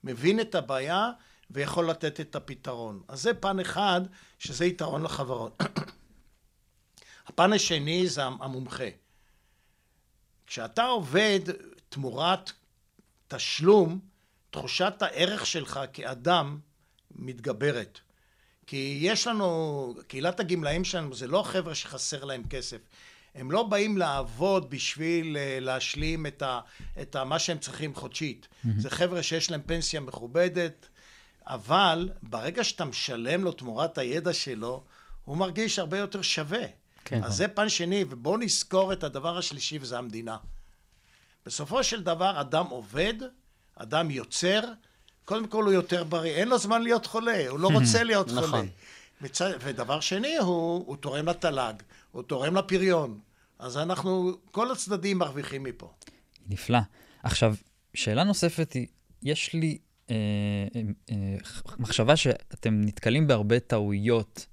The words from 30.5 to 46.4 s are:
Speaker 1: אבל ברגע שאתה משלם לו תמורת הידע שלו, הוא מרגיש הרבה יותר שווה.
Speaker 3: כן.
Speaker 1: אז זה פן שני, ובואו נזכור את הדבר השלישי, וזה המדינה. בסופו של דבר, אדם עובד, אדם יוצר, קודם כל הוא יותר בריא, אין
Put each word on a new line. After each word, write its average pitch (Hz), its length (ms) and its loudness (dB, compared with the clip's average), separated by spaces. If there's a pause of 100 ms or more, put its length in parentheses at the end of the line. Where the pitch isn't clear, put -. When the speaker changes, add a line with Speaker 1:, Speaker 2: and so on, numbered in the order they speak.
Speaker 1:
אבל 160 640 2 (140)
ברגע 123 400 -4
שאתה - 220 -2
משלם 131 580 -2
לו 175 80 0
תמורת 127 460 -4
הידע 143 360 -2
שלו, 123 500 -6 (420)
הוא 143 120 -6
מרגיש 190 420 0
הרבה 175 180 -2
יותר 202 240 -4
שווה. 165 420 -2 (420)
Speaker 3:
כן. 113 180 -2
Speaker 1:
אז 104 120 -2
זה 185 120 2
פן 208 220 0
שני, 185 400 0
ובואו 135 280 0
נזכור 190 560 2
את 175 100 -4
הדבר 147 340 -4
השלישי, 151 440 -4
וזה 123 160 -6
המדינה. 113 400 -8 (1080)
בסופו 185 380 -2
של 226 200 -2
דבר, 170 380 2
אדם 156 240 2
עובד, 127 480 -2 (640)
אדם 151 360 -2
יוצר, 170 480 2 (680)
קודם 214 220 -2
כל 220 160 2
הוא 202 100 6
יותר 175 300 2
בריא, 160 320 0
אין 196 120 2